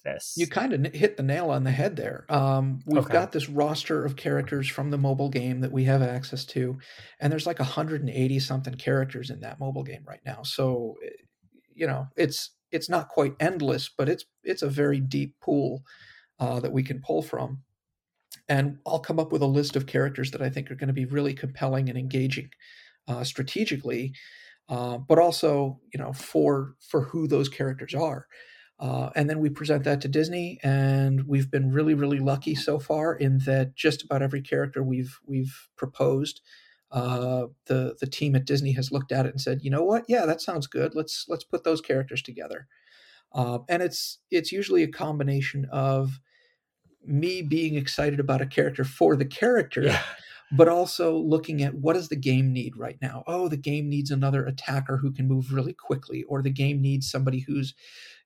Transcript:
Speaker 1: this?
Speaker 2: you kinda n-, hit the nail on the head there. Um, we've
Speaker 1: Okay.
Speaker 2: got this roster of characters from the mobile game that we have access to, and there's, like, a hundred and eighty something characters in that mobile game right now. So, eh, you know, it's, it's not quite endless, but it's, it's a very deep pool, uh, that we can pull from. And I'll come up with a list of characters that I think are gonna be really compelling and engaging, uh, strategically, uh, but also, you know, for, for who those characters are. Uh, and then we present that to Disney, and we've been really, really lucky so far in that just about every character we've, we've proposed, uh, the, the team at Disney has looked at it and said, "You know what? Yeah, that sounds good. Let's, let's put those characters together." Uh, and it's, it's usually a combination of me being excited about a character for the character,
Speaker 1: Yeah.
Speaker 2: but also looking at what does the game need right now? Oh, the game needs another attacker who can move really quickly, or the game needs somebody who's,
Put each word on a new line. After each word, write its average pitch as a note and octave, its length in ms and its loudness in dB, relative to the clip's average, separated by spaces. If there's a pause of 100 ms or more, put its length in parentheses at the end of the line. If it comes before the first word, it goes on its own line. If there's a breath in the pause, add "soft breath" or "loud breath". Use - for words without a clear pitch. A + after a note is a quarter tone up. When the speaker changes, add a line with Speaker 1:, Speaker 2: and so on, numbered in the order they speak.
Speaker 1:
this? - 320 -10
Speaker 2:
you E3+ 100 0
kinda A3 280 -2
n-, C#3+ 180 0
hit G#3 240 2
the C#3+ 60 -4
nail D3+ 260 0
on C3 160 0
the C3 60 2
head D3+ 260 0
there. A#2 320 -6
Um, C3+ 560 2
we've D3 180 4
Speaker 1:
Okay. - 80 -8
Speaker 2:
got F3 220 2
this C#3+ 160 -2
roster D3 560 -2
of C3+ 100 -4
characters C#3 540 -2
from C#3+ 200 -4
the C#3+ 80 -2
mobile C#3 320 2
game B2+ 300 -2
that C3 140 -2
we C3 100 2
have C3+ 180 6
access C3 440 -2
to, C3 340 -4 (400 loud breath)
and D3 100 0
there's, D#3 160 -2
like, F3 140 -2
a C3 60 0
hundred D#3 340 -4
and C#3 100 -2
eighty C3 300 0
something C3+ 360 -4
characters C3 540 -2
in A#2 120 -12
that - 180 -12
mobile C3+ 240 -6
game C3+ 240 -14
right - 180 -16
now. G#2+ 180 -12
So, B2+ 520 -2 (100)
eh, - 40 -12 (640)
you D#3+ 140 -2
know, C3+ 280 -2
it's, D#3 360 -2 (200)
it's D#3+ 160 -4
not E3+ 220 -2
quite C#3 280 2
endless, C#3+ 520 0
but C#3 180 -2
it's, E3 160 0 (220)
it's - 160 -2
a C#3+ 80 0
very C#3+ 320 2
deep C#3 400 -2
pool, C#3 420 0 (560 soft breath)
uh, B2 220 -2
that B2+ 100 -2
we C3 120 2
can C3+ 180 -6
pull D#3 200 -2
from. C3 420 -6 (840)
And C#3 380 2
I'll D#3+ 140 0
come D#3+ 200 -2
up D#3+ 140 0
with D3+ 80 2
a C#3+ 40 4
list C#3+ 300 2
of C3+ 120 -2
characters C3+ 440 -2
that - 100 -8
I C3 80 -2
think C3+ 220 -8
are C3 40 -12
gonna C3+ 180 -2
be C3+ 100 -2
really C#3 300 0
compelling C3+ 560 -2
and B2 80 -4
engaging, C3 520 -2 (600 soft breath)
uh, B2 160 -4
strategically, C3+ 880 -4 (560 loud breath)
uh, B2 280 -4
but C3+ 200 4
also, D3 640 4 (140)
you - 40 -6
know, A#2+ 140 -6
for, C#3 720 0
for C#3+ 220 0
who E3 220 -4
those C#3 220 2
characters C3 480 -6
are. D3 320 -4 (520 soft breath)
Uh, C3 360 -2
and D3 140 4
then D#3 100 0
we D3+ 100 4
present D3 360 0
that C#3+ 160 2
to C#3+ 80 -4
Disney, F3 520 0
and C3+ 640 4
we've C3+ 240 2
been C3+ 220 2
really, D3+ 220 4
really C#3+ 260 2
lucky C#3 340 0
so D3 240 0
far D#3 380 0
in C3+ 240 4
that C3+ 360 2
just D3 280 2
about C3+ 180 0
every C#3 200 -2
character C#3 420 -2
we've, B2+ 420 -2
we've C3 520 -4
proposed, C#3 640 -2 (500 soft breath)
uh, B2+ 560 -2 (200)
the, C3 340 0
the C#3+ 60 -4
team C#3+ 280 0
at C3 100 4
Disney C#3 280 2
has C3 180 -2
looked C3+ 220 -4
at C3 120 2
it C3 60 -2
and C3+ 100 -6
said, C3 200 -2
"You C#3 100 -2
know D3 120 2
what? A3 260 2
Yeah, A3+ 160 4
that D#3+ 160 0
sounds D#3 260 -4
good. C3+ 280 -2
Let's, D#3 340 -4
let's E3+ 160 -6
put - 180 -4
those D#3+ 180 2
characters C3+ 400 -2
together." - 460 -12 (640 soft breath)
Uh, A#2+ 260 0 (100)
and F3 120 2
it's, - 380 -4 (120)
it's E3+ 200 0
usually F#3+ 320 2
a D3+ 40 0
combination C#3 840 -2
of C3+ 480 0 (840)
me E3+ 360 0
being D#3 340 0
excited C#3+ 440 0
about C3 220 2
a C3+ 40 -2
character C3+ 380 0
for D#3 320 4
the C#3 100 2
character, G#3+ 580 2
Speaker 1:
Yeah. C#3 180 4 (500 loud breath)
Speaker 2:
but D#3 160 10
also E3+ 500 2
looking D#3+ 440 2
at C#3 140 0
what D3 180 2
does F3 160 -2
the D#3 60 -4
game C3 360 4
need B2+ 260 -2
right A#2 240 -8
now? C3 260 -8
Oh, F3 200 0
the D3+ 100 -2
game D3 320 -2
needs C#3+ 220 -2
another C3+ 340 2
attacker C3+ 520 -4
who C3+ 140 0
can C3 160 0
move C3 260 0
really C3+ 200 0
quickly, B2+ 500 -6
or C#3 180 -4
the C3+ 80 0
game C#3 320 0
needs C3+ 280 0
somebody C3+ 300 0
who's, C3+ 340 -4 (520 loud breath)